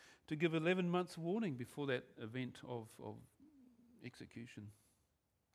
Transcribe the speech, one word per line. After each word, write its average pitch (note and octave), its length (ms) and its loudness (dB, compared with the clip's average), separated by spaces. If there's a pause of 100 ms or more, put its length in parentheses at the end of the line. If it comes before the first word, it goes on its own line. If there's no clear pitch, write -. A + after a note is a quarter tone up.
(280)
to D#3+ 80 -2
give D#3+ 200 6
eleven F3 340 4
months' F3 280 2
warning F3 360 0
before C3 340 -4
that B2+ 180 2 (140)
event A#2+ 380 -4 (100)
of, A#2 200 -6 (160)
of G#2+ 120 -8 (880)
execution. A#2 640 -12 (880)